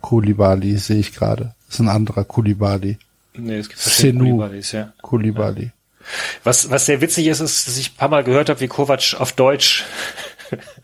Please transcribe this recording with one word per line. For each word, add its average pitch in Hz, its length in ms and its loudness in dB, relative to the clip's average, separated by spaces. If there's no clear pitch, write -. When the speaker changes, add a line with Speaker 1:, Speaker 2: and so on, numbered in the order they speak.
Speaker 1:
Koulibaly, 101 760 2
sehe 107 220 0
ich - 160 -2
gerade. 110 400 -2
Das - 100 -14
ist - 40 -2
ein 117 100 4
anderer 107 360 0
Koulibaly. 101 720 0
Speaker 2:
Nee, 113 220 -8
es 107 120 -8
gibt - 100 -18
verschiedene 127 460 2
Speaker 1:
Senou 123 120 4
Speaker 2:
Koulibalys, 101 360 -6
ja. 107 280 -8
Speaker 1:
Koulibaly. 107 640 -2
Speaker 2:
Ja. 120 80 -8
Was, 127 260 2
was 135 160 0
sehr 143 140 2
witzig 160 280 0
ist, 156 120 2
ist, - 260 -2
dass 123 120 -6
ich 131 160 -8
ein - 20 -20
paar 139 140 0
Mal 143 160 2
gehört 139 240 2
habe, 135 100 -2
wie 131 80 -2
Kovac 139 500 0
auf 127 140 -2
Deutsch - 540 2
<laughs> - 140 -10